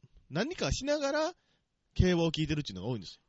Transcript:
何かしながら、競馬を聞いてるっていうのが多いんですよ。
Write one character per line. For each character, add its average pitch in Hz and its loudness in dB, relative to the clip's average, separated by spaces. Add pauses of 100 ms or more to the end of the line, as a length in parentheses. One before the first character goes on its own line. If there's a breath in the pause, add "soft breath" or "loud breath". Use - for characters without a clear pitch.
(300)
何 220 -2
か - 0
し - -2
な 294 2
が 277 0
ら、 311 0 (600)
競 180 4
馬 170 4
を 165 2
聞 151 -2
い 147 -2
て 214 0
る 147 -2
っ - -2
て - -10
い 95 -10
う - -8
の 90 -10
が 104 -4
多 127 -2
い 110 -6
ん - -12
で 80 -14
す - -18
よ。 - -20